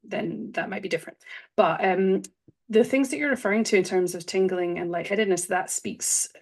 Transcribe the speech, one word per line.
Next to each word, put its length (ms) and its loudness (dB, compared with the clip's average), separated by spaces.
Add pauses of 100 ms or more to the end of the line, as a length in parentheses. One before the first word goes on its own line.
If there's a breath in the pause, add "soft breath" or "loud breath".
then 520 -6
that 140 -4
might 140 -6
be 60 -6
different. 300 -4 (380 loud breath)
But, 280 4
um, 380 2 (500)
the 120 8
things 240 2
that 100 -4
you're 120 -2
referring 340 0
to 120 2
in 60 6
terms 320 0
of 100 -10
tingling 540 0
and 140 -4
lightheadedness, 540 0
that 240 -2
speaks 580 -4 (140)